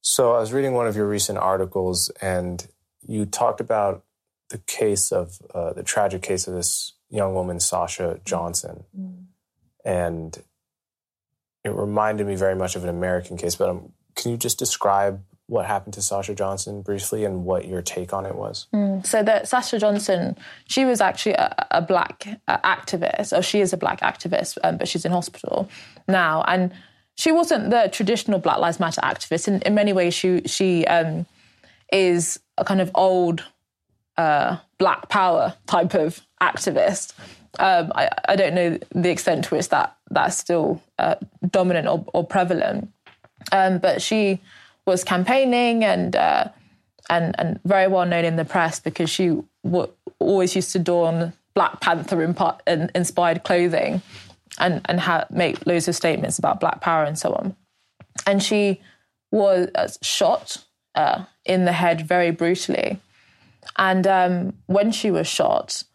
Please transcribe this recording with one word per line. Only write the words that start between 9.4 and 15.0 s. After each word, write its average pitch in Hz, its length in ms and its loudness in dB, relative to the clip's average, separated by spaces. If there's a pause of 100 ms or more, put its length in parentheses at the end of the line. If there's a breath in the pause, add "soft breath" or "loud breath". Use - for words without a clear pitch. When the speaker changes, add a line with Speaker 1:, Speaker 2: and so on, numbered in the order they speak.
Speaker 1:
And 85 520 -4 (1300)
it 104 60 -4
reminded 104 580 -2
me 98 80 -4
very 95 200 0
much 92 200 -4
of 90 80 -8
an 90 60 -4
American 90 480 -4
case, 87 180 -4
but, 95 140 0
um, 90 240 -8 (220)
can - 160 -4
you 117 60 -4
just 117 220 -4
describe 98 640 0 (240)